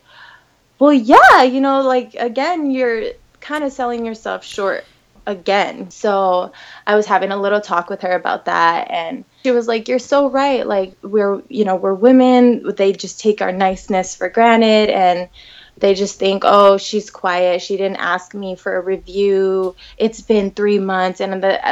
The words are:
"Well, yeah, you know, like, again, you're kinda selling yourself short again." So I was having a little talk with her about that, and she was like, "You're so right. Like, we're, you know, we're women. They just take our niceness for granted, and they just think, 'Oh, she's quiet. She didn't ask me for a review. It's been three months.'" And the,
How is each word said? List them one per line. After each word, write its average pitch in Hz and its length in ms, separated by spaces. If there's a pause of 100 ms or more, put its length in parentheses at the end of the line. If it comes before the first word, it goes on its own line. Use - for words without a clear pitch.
(800)
"Well, 294 160
yeah, 294 480
you 254 180
know, 269 220
like, 254 320
again, 277 560
you're 247 320 (400)
kinda 294 280
selling 240 360
yourself 208 380
short - 420 (400)
again." 190 640
So 190 640 (340)
I 208 100
was 208 80
having 196 280
a 202 40
little 202 240
talk 175 300
with 196 100
her 180 120
about - 340
that, 170 440
and 170 340 (200)
she 262 60
was 240 180
like, 226 180
"You're 247 120
so 277 320
right. 269 360
Like, 190 360
we're, 202 480
you 208 160
know, 190 100
we're 190 160
women. 247 840
They 196 160
just - 280
take 208 220
our 185 100
niceness 190 640
for 185 140
granted, 226 580
and 180 400 (500)
they 196 160
just 190 240
think, 196 260
'Oh, 202 320
she's 208 320
quiet. 180 540
She 196 160
didn't 190 180
ask 180 380
me 196 200
for 190 220
a 180 60
review. 190 920 (220)
It's 220 240
been 196 300
three 208 280
months.'" 190 420
And 190 220
the, 190 160 (140)